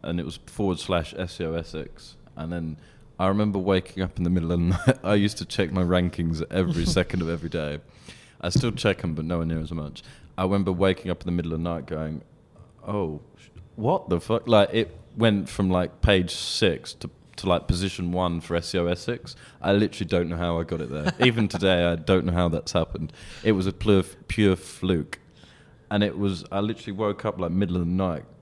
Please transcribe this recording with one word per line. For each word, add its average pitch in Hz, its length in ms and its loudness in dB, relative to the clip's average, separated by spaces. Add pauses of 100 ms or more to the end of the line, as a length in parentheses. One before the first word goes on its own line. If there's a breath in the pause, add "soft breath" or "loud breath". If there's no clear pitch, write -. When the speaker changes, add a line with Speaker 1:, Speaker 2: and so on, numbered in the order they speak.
Speaker 1:
and 87 160 -4
it 73 60 -6
was 76 220 -10
forward 95 320 -2
slash 85 380 -2
S 90 220 -8
E 87 60 -4
O 80 80 -4
Essex. - 640 -10 (180)
And 82 160 -8
then 82 260 -6 (400 loud breath)
I 95 100 2
remember 101 320 2
waking 92 440 0
up - 140 -4
in 90 80 0
the 85 40 2
middle 87 220 2
of 87 80 2
the 85 60 2
<laughs> 87 220 2
night. 131 160 4
I 101 120 2
used 101 220 2
to 87 80 -8
check - 260 -2
my 92 120 2
rankings 85 680 0
every 85 340 2
Speaker 2:
<laughs> 87 120 2
Speaker 1:
second 90 240 0
of 82 80 -2
every 82 200 -4
day. 76 300 -4 (640 loud breath)
I 90 80 -4
still 120 220 2
check - 320 0
'em, 82 120 -4
but 78 80 -4
nowhere 82 220 -2
near 82 160 -2
as 80 100 -8
much. 76 300 -10 (360 loud breath)
I 92 60 -2
remember 95 280 2
waking 92 400 0
up 82 100 -6
in 92 60 -8
the 87 40 -2
middle 82 220 -2
of 80 60 -4
the 82 40 -2
night 82 220 -4
going, 78 360 -6 (640)
"Oh, 87 360 -4 (160)
sh-, - 120 -20 (260)
what 117 340 -2
the 87 100 2
fuck?" - 280 -2
Like, 107 260 6
it 107 240 -2 (180)
went 110 340 2
from, 95 200 0
like, 90 320 0
page 92 320 4
six - 640 -2
to, - 140 -12 (260)
to, 95 140 -4
like, 87 180 2
position 90 440 -2
one 87 300 0
for 85 140 -4
S - 180 -4
E 92 60 0
O 87 80 2
Essex. - 480 -4 (260 loud breath)
I 98 120 2
literally 101 360 2
don't 87 200 2
know 85 80 -4
how 85 220 0
I 82 40 -2
got 80 180 -4
it 67 80 -6
there. 76 300 -4
Speaker 2:
<laughs> 127 80 4
Speaker 1:
Even 113 200 2
today, 90 380 2
I 87 100 2
don't 90 300 2
know 87 80 0
how 87 160 2
that's - 220 -4
happened. 80 420 -4 (300 loud breath)
It 110 80 4
was 95 160 2
a 95 60 0
pure, 98 300 4 (240)
pure 98 280 4
fluke. - 640 -2 (720 loud breath)
And 104 120 2
it 92 140 -2
was, 98 340 -2
I 98 100 0
literally 107 360 -6
woke 104 280 -2
up, 104 140 -4
like, 85 120 -2
middle 90 240 0
of 90 100 2
the 85 60 -2
night, 90 320 0 (180)